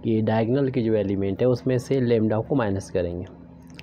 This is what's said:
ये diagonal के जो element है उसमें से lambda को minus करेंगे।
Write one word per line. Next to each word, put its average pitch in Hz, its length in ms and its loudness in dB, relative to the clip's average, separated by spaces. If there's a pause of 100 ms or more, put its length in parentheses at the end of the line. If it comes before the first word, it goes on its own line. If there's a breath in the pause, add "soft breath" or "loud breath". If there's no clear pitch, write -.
ये 110 160 2
diagonal 113 480 2
के 127 120 -2
जो 110 120 2
element 98 480 0
है 123 60 4
उसमें 127 300 2
से 135 240 0
lambda 110 460 2
को 151 80 0
minus 98 360 0
करेंगे। 87 340 -2 (580 loud breath)